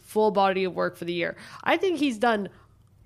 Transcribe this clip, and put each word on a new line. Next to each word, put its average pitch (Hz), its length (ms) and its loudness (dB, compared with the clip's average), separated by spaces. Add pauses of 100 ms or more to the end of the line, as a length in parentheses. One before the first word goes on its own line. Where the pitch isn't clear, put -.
full 214 260 2
body 190 360 2
of 170 100 -4
work 180 220 -2
for 175 80 -10
the 175 80 -4
year. 170 220 -4 (280)
I 320 140 4
think 349 200 0
he's 254 220 0
done 208 300 2 (560)